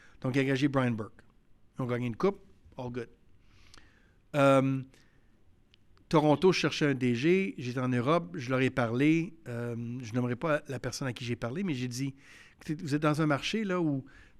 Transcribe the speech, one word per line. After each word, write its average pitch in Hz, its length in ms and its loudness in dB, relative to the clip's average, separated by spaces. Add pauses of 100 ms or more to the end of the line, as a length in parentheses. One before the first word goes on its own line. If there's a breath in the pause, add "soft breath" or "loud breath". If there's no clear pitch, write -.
(200 soft breath)
Donc, 127 140 -2
il 139 60 4
a - 20 4
engagé 135 260 2
Brian 127 240 2
Burke. 104 300 -8 (560)
Ils 131 40 -6
ont 127 40 -2
gagné 123 200 -2
une 113 100 -4
coupe, 196 240 0 (360)
all 123 140 -8
good. 123 200 -10 (1300 soft breath)
Euh, 135 440 4 (1300 soft breath)
Toronto 151 440 6
cherchait 156 340 0
un 139 80 2
D 123 220 0
G, 185 420 2
j'étais 123 220 -6
en 127 80 -2
Europe, 143 460 0
je 131 160 -8
leur 131 100 0
ai 127 100 2
parlé, 139 640 0 (140)
euh, 120 260 -6 (260)
je 110 120 -10
nommerai 123 240 0
pas 156 320 0
la 117 100 -6
personne 131 300 -6
à 120 40 -4
qui 123 120 -10
j'ai 120 100 -4
parlé, 127 300 -6
mais 165 100 -2
j'ai 123 140 -4
dit, « 135 260 -6 (400 soft breath)
Écoutez, 151 260 -8
vous 139 140 -2
êtes 151 80 0
dans 151 180 2
un 160 60 2
marché 151 380 0
là, 180 160 0
où 143 240 0 (360 soft breath)